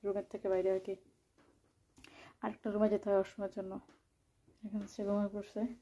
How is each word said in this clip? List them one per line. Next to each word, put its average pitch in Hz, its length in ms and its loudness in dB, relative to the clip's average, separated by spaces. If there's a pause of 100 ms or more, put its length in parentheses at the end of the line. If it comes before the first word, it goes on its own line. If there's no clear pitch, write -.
রুমের 196 260 -2
থেকে 202 220 -8
বাইরে 185 220 4
আর 190 100 0
কি। 196 80 -4 (1500)
আরেকটা 220 300 -4
রুমে 208 200 4
যেতে 202 160 0
হয় 202 100 6
ওয়াশরুমের 196 380 -2
জন্য। 190 140 -6 (920)
এখানে 202 280 -4
সে - 140 -8
ঘুমিয়ে 202 280 2
পড়ছে 208 260 -6 (200)